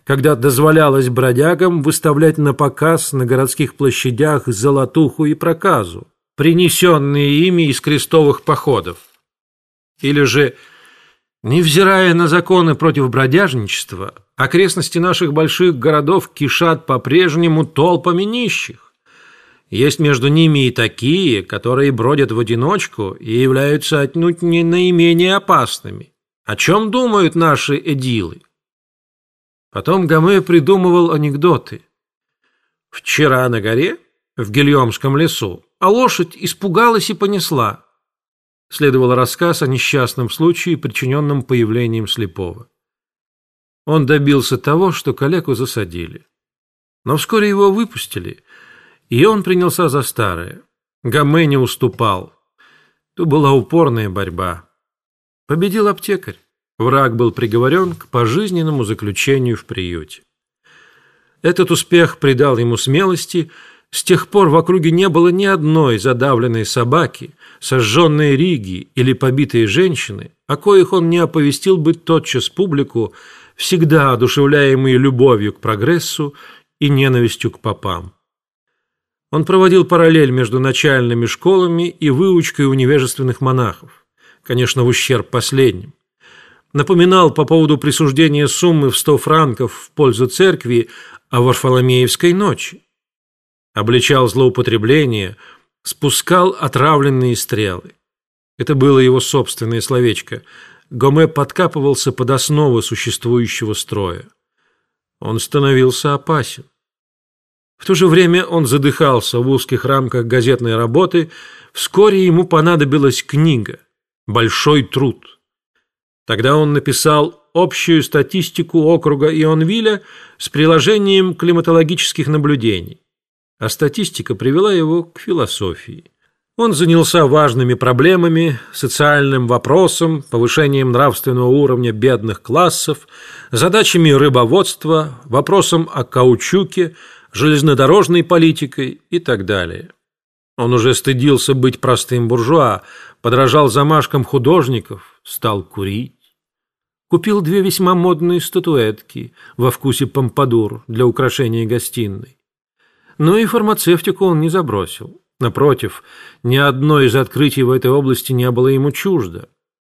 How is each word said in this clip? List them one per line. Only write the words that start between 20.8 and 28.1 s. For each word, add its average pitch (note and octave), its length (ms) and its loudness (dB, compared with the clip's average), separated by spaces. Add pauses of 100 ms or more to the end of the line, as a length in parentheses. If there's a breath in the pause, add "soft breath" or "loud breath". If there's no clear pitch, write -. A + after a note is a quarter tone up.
которые B2+ 500 -2
бродят B2+ 400 0
в A2 60 -4
одиночку A#2+ 760 -4
и - 180 -12
являются C3+ 720 0
отнюдь E3 420 -2
не E3+ 200 0
наименее F3 720 2
опасными. A#2+ 800 -4 (320)
О G#2+ 100 -6
чем G#3 360 0
думают G#3 420 0
наши D3+ 500 0
эдилы? B2+ 600 -6 (1300)